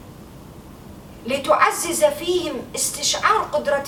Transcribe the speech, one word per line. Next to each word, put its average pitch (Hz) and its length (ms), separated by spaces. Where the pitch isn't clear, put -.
لتعزز 302 800
فيهم 320 500
استشعار - 640
قدرة 285 460